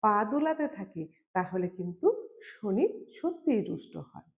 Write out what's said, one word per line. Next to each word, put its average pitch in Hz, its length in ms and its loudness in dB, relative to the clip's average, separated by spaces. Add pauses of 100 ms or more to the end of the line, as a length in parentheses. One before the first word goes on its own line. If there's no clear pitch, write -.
পা 208 240 4
দোলাতে 294 440 0
থাকি, 190 400 -10 (240)
তাহলে 185 360 0
কিন্তু 180 380 -2 (360)
শনি 214 420 0 (300)
সত্যিই 311 500 0
রুষ্ট - 320 -8
হন। - 260 -14 (160)